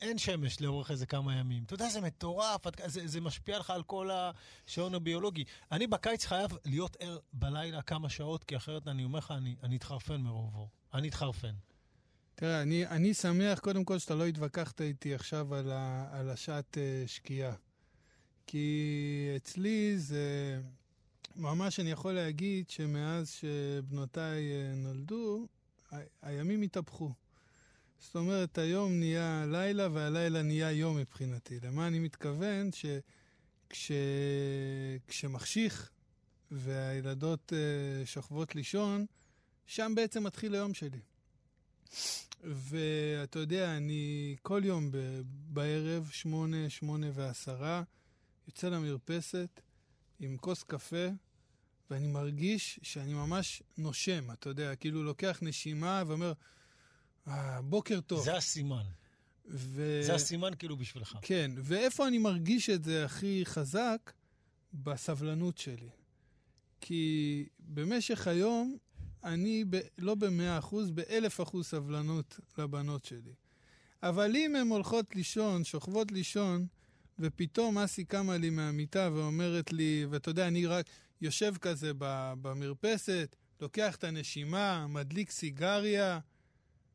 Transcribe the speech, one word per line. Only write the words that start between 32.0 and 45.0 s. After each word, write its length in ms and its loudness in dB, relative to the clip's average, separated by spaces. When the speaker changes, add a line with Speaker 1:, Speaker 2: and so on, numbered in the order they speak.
Speaker 2:
ש-, 140 -6
כש-, 220 -6
כשמחשיך 840 0
והילדות, 1040 -2
אה, 520 0
שוכבות 500 -6
לישון, 500 0
שם 300 -2
בעצם 280 0
מתחיל 320 -2
היום 180 0
שלי. 260 -6
ואתה 960 -2
יודע, 380 0
אני 640 -2
כל 240 2
יום 260 2
ב-, 340 -2